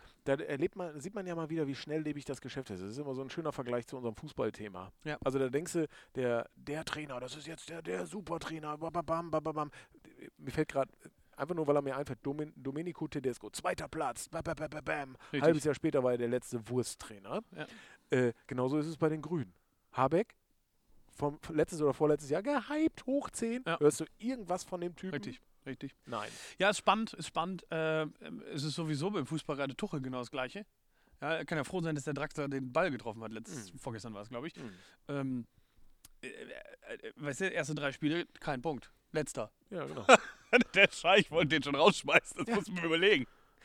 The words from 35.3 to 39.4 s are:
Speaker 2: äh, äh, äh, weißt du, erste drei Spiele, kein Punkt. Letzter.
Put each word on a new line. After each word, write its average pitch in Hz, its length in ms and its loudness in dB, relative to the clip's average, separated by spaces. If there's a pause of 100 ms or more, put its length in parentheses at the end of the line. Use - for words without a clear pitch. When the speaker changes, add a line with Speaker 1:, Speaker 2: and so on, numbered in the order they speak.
Speaker 2:
äh, 131 60 -12
äh, - 800 -14
äh, 151 80 -10
weißt 147 260 -6
du, 185 80 0
erste 156 240 -2
drei 143 180 0
Spiele, 156 320 0 (160)
kein 131 220 -2
Punkt. 143 280 -4 (220)
Letzter. 139 400 -4 (160)